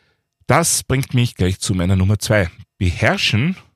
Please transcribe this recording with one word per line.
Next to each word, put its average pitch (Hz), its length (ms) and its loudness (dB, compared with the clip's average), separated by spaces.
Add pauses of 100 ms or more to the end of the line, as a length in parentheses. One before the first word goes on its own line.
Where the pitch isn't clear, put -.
(460)
Das 160 360 0
bringt 131 320 -4
mich 120 220 0
gleich 95 240 0
zu - 140 -4
meiner 90 200 0
Nummer 95 240 2
zwei. 101 320 0 (300)
Beherrschen 123 760 0 (200)